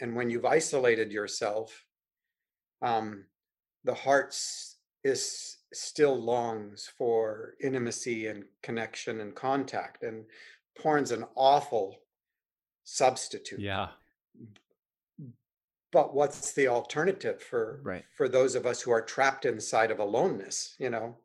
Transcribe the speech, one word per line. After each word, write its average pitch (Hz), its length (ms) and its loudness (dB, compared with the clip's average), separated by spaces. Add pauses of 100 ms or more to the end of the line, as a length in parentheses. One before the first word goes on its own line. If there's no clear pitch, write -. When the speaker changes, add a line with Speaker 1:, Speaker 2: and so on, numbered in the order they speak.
Speaker 1:
and 117 140 -6
when 120 140 -2
you've 117 160 -2
isolated 120 640 2
yourself, 104 760 -4 (960)
um, 107 440 -2 (600)
the 127 80 2
heart 135 360 4
s-, - 460 -10 (280)
is, - 540 -2 (160)
still 139 480 2
longs 113 760 -4
for 113 560 0 (100)
intimacy 120 640 -2
and 104 160 -8 (180)
connection 113 600 -6
and 104 120 -10
contact. 131 720 -4
And 110 220 -8 (520)
porn's 147 340 2
an 113 120 -2 (120)
awful 127 600 4 (880)
substitute. - 800 0
Speaker 2:
Yeah. 98 260 -2 (2000)
Speaker 1:
But 147 220 6
what's 143 400 0
the 139 140 4
alternative 120 760 0
for, 120 420 -4
Speaker 3:
Right. 92 220 -8 (100)
Speaker 1:
for 135 140 2
those 127 260 4
of 113 100 -2
us 120 160 -2
who 123 100 -2
are 113 100 6
trapped 135 440 2
inside 113 460 2
of 98 80 -2
aloneness, 107 800 -2
you 131 120 -2
know? 117 360 -6